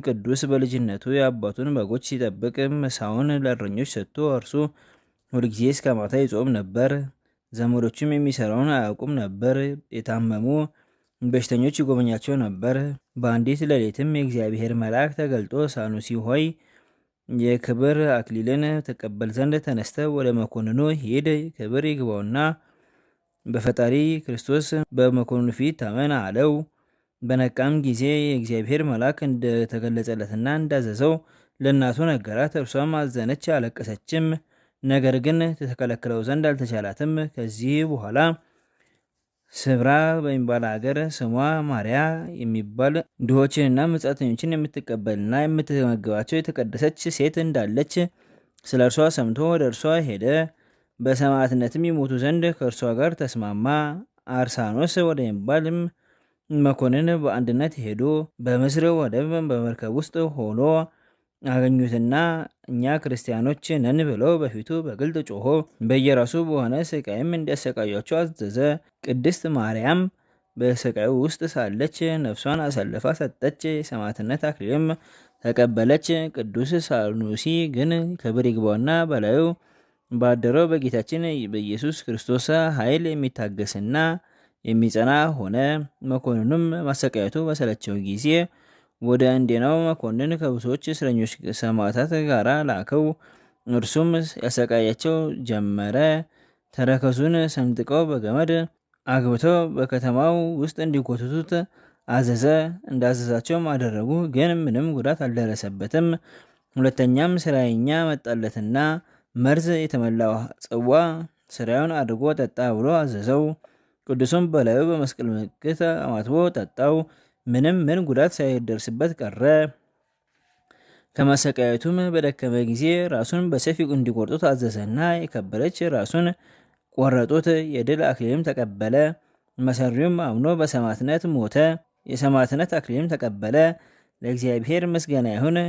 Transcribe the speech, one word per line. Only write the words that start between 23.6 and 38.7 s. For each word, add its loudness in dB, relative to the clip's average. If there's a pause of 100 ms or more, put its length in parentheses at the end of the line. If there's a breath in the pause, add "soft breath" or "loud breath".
ክርስቶስ -4 (240)
በመኮንኑ 2
ፊት -2
ታመን» -2
አለው። 2 (720)
በነቃም 0
ጊዜ -2 (160)
የእግዚአብሔር 0
መልአክ 0
እንደተገለጸለትና -2
እንዳዘዘው 0 (460 soft breath)
ለእናቱ 2 (100)
ነገራት። -2
እርሷም -2
አዘነች፣ -2
አለቀሰችም። -2 (580)
ነገር 4
ግን 2 (200)
ተከለክለው -4
ዘንድ -2
አልተቻላትም። -2 (180)
ከዚህ -4 (120)
በኋላ -4 (1400)